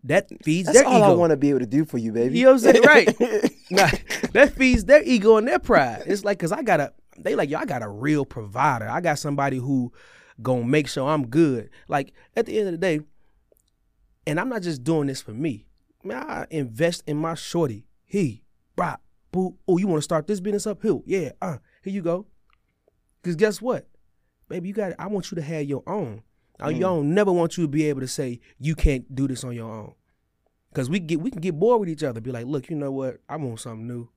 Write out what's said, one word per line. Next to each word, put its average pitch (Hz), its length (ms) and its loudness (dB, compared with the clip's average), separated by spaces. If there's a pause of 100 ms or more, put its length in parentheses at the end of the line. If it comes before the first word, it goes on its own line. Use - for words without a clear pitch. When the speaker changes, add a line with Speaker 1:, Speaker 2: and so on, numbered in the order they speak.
Speaker 1:
That 151 260 0 (140)
feeds 170 220 0
Speaker 2:
That's 220 140 8
Speaker 1:
their 277 80 6
Speaker 2:
all 254 100 4
Speaker 1:
ego. 196 160 8
Speaker 2:
I - 20 6
wanna 165 220 4
be 143 140 2
able 131 80 2
to 123 80 -2
do 147 180 0
for 143 140 -6
you, 113 120 -4
baby. 120 280 0
Speaker 1:
You 254 60 6
know 262 80 12
what 233 120 4
I'm - 80 10
saying? 233 100 8
Right. 277 360 8
Speaker 2:
<laughs> - 520 -2
Speaker 1:
Nah, 185 160 6 (460)
that 262 240 6
feeds 247 260 4
their 277 180 8
ego 220 360 4
and 214 100 0
their 339 120 0
pride. 135 480 2
It's 196 180 -4
like, 202 140 0
'cause 165 120 -4
I 277 100 -6
got 190 200 2
a, 139 100 -4 (260)
they - 180 -4
like, 165 140 -2
"Yo, 147 80 -4
I 320 80 -4
got 127 180 -6
a 107 40 -10
real 135 380 -2
provider. 117 640 -4
I 135 100 -4
got 160 180 -2
somebody 139 400 -4
who 127 360 -2 (480)
gonna 120 240 -2
make 143 240 0
sure 131 180 -4
I'm 147 200 -2
good." 131 420 0 (180)
Like, 139 240 -4 (240)
at 233 120 -2
the - 120 -4
end 202 80 -2
of 180 60 -4
the 165 60 -8
day, 165 200 0 (1300)
and 156 120 -2
I'm 247 100 -6
not 226 120 -6
just 156 220 -6
doing 151 240 0
this 131 140 -8
for 120 100 -16
me. 127 360 -8 (360)
Man, 220 140 -10
I 285 320 -10
invest 147 580 -4
in 147 100 -4
my 165 180 -4
shorty. 139 500 -6 (200)
He, 156 380 -4 (320)
Rock, 170 260 -6 (300)
boo. 185 240 -4 (120)
"Oh, 180 100 2
you 202 100 -2
wanna 156 140 0
start 156 260 -4
this 208 120 -4
business 202 280 -4
up? 202 140 -8
Who? 190 240 -2
Yeah, 170 260 -4 (100)
uh, 165 160 -8 (260)
here 190 100 -10
you 202 80 -8
go." 170 240 -4 (1000)
'Cause 175 120 -4
guess 208 260 0
what? 226 260 -6 (600)
Baby, 180 200 -10
you 202 40 -12
got, 196 260 -6
I 165 80 -10
want 202 240 -6
you 185 40 -10
to 165 80 -6
have 151 220 -6
your 139 220 -6
own. 135 360 -8 (360)
I 151 140 -4
Speaker 2:
Mm. 160 60 -4
Speaker 1:
don't 170 340 0
never 202 180 2
want 170 260 0
you 175 60 -2
to 156 40 -2
be 151 180 0
able 135 160 -2
to 127 60 -8
say, 123 320 -8 (200)
"You 151 160 -4
can't 135 400 0
do 135 120 -2
this 131 160 -6
on 123 120 -10
your 113 160 -12
own." 110 220 -14 (800)
'Cause 131 160 -4
we 196 100 0
get, 160 200 -4
we 202 120 -6
can 165 100 -12
get 160 180 -6
bored 226 220 4
with 180 80 -4
each 156 140 -6
other. 113 180 -8
Be 127 100 -10
like, 117 140 -10
"Look, 139 240 -6
you 170 60 -6
know 139 160 -4
what? 135 360 -6
I 143 100 -10
want 120 220 -8
something 113 280 -12
new." 120 300 -12